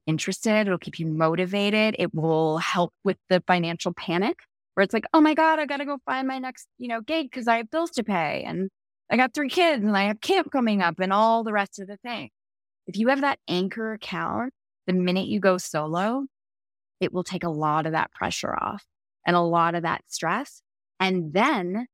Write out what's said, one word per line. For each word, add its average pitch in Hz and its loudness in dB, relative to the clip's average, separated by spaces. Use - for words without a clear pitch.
interested. 202 0
It'll 185 0
keep - -12
you 165 -4
motivated. 185 2
It 180 0
will 160 2
help 175 0
with 190 0
the 180 4
financial 175 0
panic 175 -2
where 196 4
it's 190 0
like, 214 -2
"Oh 320 6
my 302 6
God, 320 4
I 302 -2
gotta 285 -6
go 285 -6
find 262 -2
my 262 -4
next, 254 -12
you 247 -10
know, 226 -4
gig 302 -4
'cause 240 -8
I 233 4
have 233 -8
bills 330 -2
to 226 -2
pay 165 0
and 185 -4
I - 2
got 254 2
three 285 -2
kids 320 2
and 208 2
I 196 2
have 214 -2
camp 370 0
coming 220 2
up," 170 0
and 185 0
all 226 4
the 220 -4
rest 202 -2
of 190 -14
the 202 -16
thing. 208 -10
If 180 -10
you 226 2
have 277 2
that 277 0
anchor 196 -2
account, 214 -6
the 185 0
minute 185 2
you 214 -2
go 190 4
solo, 175 -4
it 180 0
will 180 -2
take 175 -6
a 175 -2
lot 156 0
of 160 -2
that - -2
pressure - -6
off - -6
and 175 4
a 175 6
lot 170 2
of 170 -4
that 165 -4
stress. 196 -6
And 180 0
then 214 0